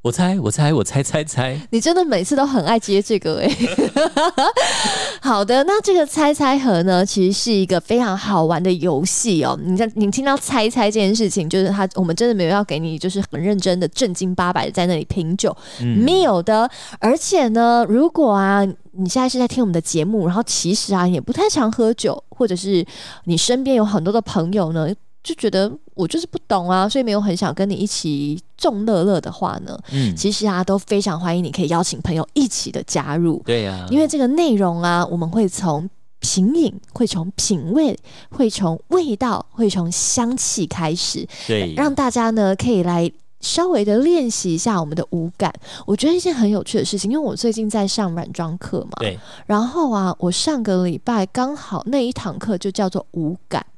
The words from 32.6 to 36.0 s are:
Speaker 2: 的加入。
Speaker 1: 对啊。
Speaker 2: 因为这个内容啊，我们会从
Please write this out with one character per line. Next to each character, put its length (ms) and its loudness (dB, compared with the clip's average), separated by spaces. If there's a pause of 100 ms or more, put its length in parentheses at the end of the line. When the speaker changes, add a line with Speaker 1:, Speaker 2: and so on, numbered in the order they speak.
Speaker 2:
的 140 -6
加 320 -4
入。 280 0
Speaker 1:
对 220 0
啊。 240 -6
Speaker 2:
因 80 4
为 100 4
这 80 -2
个 120 2
内 260 2
容 280 0
啊， 240 2
我 100 -4
们 120 -2
会 200 2
从 400 -2 (320)